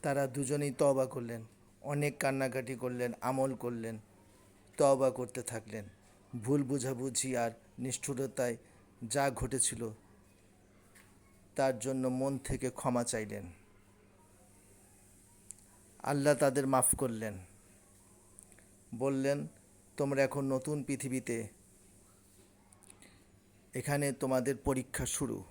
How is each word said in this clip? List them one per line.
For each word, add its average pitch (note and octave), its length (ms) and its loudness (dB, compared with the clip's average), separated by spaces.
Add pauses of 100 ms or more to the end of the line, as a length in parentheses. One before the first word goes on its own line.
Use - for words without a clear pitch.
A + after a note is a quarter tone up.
তারা C#3 260 0
দুজনেই C#3+ 440 -2
তওবা C3+ 340 4
করলেন, A#2 400 -8 (360)
অনেক D3 360 0
কান্নাকাটি C3+ 580 0
করলেন, B2 460 -2
আমল C3 340 2
করলেন, A2+ 440 -6 (760)
তওবা C3+ 320 6
করতে B2 320 -4
থাকলেন। A2 440 -8 (580)
ভুল C#3+ 200 2
বুঝাবুঝি B2+ 760 -2
আর A#2 140 2 (280)
নিষ্ঠুরতায় B2 760 -2 (500)
যা C#3 240 2
ঘটেছিল, A#2+ 580 -2 (1700)
তার C3+ 240 2
জন্য C3 280 -2
মন C3 300 0
থেকে C3 320 -4
ক্ষমা B2 340 0
চাইলেন। G#2 480 -6 (2500)
আল্লাহ C#3+ 300 4
তাদের C#3 340 4
মাফ B2+ 280 4
করলেন, A2 420 -2 (1600)
বললেন, C#3 520 0 (500)
"তোমরা C#3 260 2
এখন C3+ 220 0
নতুন C3+ 380 -2
পৃথিবীতে, B2 640 -4 (2250)
এখানে C#3+ 380 0
তোমাদের C3 460 0
পরীক্ষা C3 480 -2
শুরু।" A2 460 -4